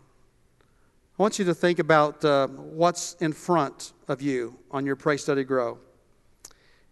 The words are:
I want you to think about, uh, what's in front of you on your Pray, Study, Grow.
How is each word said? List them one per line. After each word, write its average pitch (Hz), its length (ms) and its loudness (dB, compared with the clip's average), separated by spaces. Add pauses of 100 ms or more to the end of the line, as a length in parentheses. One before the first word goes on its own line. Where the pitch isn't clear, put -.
(600)
I - 640 -10
want - 160 0
you 196 60 0
to 170 100 2
think 175 240 0
about, 151 440 4
uh, 139 240 2
what's 151 680 -4
in 156 180 -4
front - 600 -2 (140)
of 135 140 -4
you 123 380 -4 (100)
on 135 160 -4
your 139 100 -2
Pray, 147 220 0
Study, 139 260 -2
Grow. 123 360 -2 (1120)